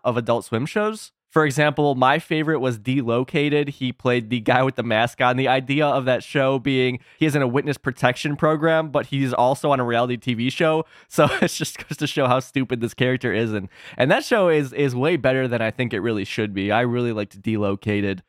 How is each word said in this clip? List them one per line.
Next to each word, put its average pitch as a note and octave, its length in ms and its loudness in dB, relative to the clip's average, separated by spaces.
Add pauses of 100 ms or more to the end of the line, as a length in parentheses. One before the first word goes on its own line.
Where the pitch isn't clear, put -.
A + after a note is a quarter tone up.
of A#2+ 100 0
Adult A#2 300 0
Swim A#2+ 200 -4
shows. G#3+ 460 -4 (180)
For D#3 160 2
example, D3 500 2
my C3 240 4
favorite D#3 400 -2
was B2 180 -2
Delocated. C3+ 920 0
He B2+ 220 -6
played B2 380 0
the A#2+ 100 -2
guy B2+ 220 2
with C3 140 0
the B2 80 -4
mask A#2 360 0
on. B2 160 2
The C3 120 0
idea C3+ 360 0
of C3+ 220 0
that B2+ 180 0
show C3+ 360 0
being B2+ 400 0 (180)
he D#3 80 2
is D3 100 0
in D3 60 2
a C3 60 2
witness C#3 320 -2
protection C3+ 560 -2
program, D#3+ 540 0
but C3+ 180 -2
he's C3+ 260 -2
also C3 380 2
on C3 80 2
a B2 40 0
reality A#2+ 320 0
T A#2+ 200 -4
V A#2+ 160 -2
show. D#3+ 340 0 (220)
So D3+ 280 2
<laughs> F#4 60 -2
it - 60 2
just - 320 -6
goes - 180 -12
to D3+ 80 -4
show C#3 220 0
how B2+ 120 4
stupid B2+ 420 -4
this A#2 120 -4
character B2+ 400 0
is. A2 180 0
And, G2 160 -4 (300)
and C3 140 2
that B3+ 120 2
show G3+ 240 2
is, D3 260 2
is C#3 220 0
way D3+ 220 0
better C3 300 0
than A#2+ 120 -2
I A2 120 -2
think A#2+ 200 -4
it G#2 100 -2
really G#2+ 220 -2
should G#2+ 300 -4
be. G2 180 0
I A2+ 100 4
really A#2+ 320 0
liked G#2 280 -6
Delocated. G2+ 880 -2